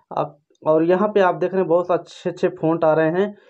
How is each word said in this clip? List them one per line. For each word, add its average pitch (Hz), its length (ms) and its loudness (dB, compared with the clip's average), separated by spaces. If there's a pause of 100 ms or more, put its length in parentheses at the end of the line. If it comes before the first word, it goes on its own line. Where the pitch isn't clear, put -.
(120)
आप, 151 240 -6 (260)
और 156 220 2
यहाँ 185 240 2
पे 208 120 0
आप 180 140 2
देख 180 180 -4
रहे 190 80 -2
हैं 175 80 -2
बहुत 175 220 0
अच्छे 175 400 -4
अच्छे 180 200 -4
फ़ॉन्ट 165 340 -2
आ 156 100 4
रहे 160 180 2
हैं, 202 220 -2 (160)